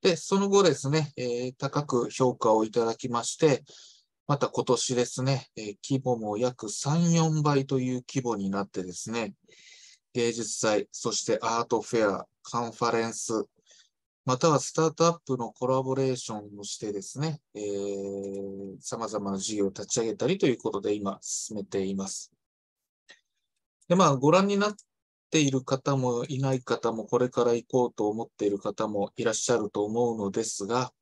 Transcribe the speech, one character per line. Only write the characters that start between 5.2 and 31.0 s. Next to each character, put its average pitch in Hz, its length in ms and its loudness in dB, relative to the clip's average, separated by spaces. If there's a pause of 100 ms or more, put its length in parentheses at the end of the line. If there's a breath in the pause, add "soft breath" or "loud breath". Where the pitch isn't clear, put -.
ね、 135 340 -2
え 113 40 -12
ー、 104 140 -8 (100)
規 135 160 0
模 127 140 0
も 107 220 -4
約 123 320 -2
三、 165 420 0
四 160 320 2
倍 143 240 2
と 135 140 0
い 127 160 -2
う 123 120 -8
規 127 160 -2
模 117 120 0
に 98 120 -2
な 98 140 -2
っ 95 60 -8
て 95 140 -6
で 90 100 -10
す - 180 -10
ね、 110 240 -4 (760 loud breath)
芸 117 180 2
術 113 260 -6
祭、 107 340 2
そ - 200 -4
し - 140 -4
て 110 180 0
ア 117 180 0
ー 113 60 -4
ト 117 120 2
フ 110 180 -2
ェ 107 120 4
ア、 95 160 -4 (160)
カ 120 200 -4
ン 117 100 -6
フ 120 140 -4
ァ 117 60 4
レ 117 140 2
ン 113 80 -6
ス、 110 320 -4 (800 soft breath)
ま 127 140 2
た 170 100 6
は 143 100 6
ス - 140 -6
タ 160 100 2
ー 156 100 2
ト 165 120 4
ア 170 80 6
ッ 170 60 -6
プ 131 180 -4
の 113 140 -6
コ - 160 -6
ラ 131 160 2
ボ 131 100 -2
レ 131 200 0
ー - 20 -2
シ 123 160 -10
ョ 107 60 -6
ン 104 220 -14
を 101 40 -12
し - 160 -10
て 107 120 -6
で 101 120 -8
す - 160 -14
ね、 156 200 -4 (140)
え 104 60 -12
ー、 98 1200 -8
様 113 300 -8
々 101 220 -4
な 98 60 -2
事 104 200 -6
業 101 100 2
を - 0 -
立 98 180 -6
ち - 140 -2
上 113 80 0
げ 107 80 -2
た - 100 -4
り 185 140 0
と 175 80 2
い 127 60 4
う 113 40 0
こ 110 140 -4
と 98 100 -4
で 104 140 0
今 98 260 -4
進 - 360 -8
め 98 60 -6
て 98 220 -4
い 98 80 -4
ま 98 140 -4
す。 - 240 -12 (1600 loud breath)
で、 175 80 4
ま 185 100 8
あ、 143 100 6
ご 135 160 4
覧 190 160 6
に 202 100 2
な 208 120 2
っ 208 60 -8 (540)
て 160 100 4
い 139 120 4
る 131 100 0
方 135 360 0
も 123 280 0
い 135 140 -6
な 135 140 2
い 127 100 -2
方 117 300 0
も、 107 120 -6
こ 120 140 2
れ 123 100 4
か 123 140 2
ら 120 100 4
行 117 140 -2
こ 127 180 2
う 98 80 -4
と 107 160 0
思 110 140 -4
っ - 40 -8
て - 200 -2
い - 20 4
る 98 80 0
方 107 300 -4
も 101 300 -4
い 117 60 -4
ら 113 80 2
っ - 40 -2
し - 160 -2
ゃ 120 60 4
る 107 120 -2
と 104 160 0
思 117 300 0
う - 20 -8
の 98 140 -4
で 110 140 -2
す - 200 -8
が 120 260 -2 (100)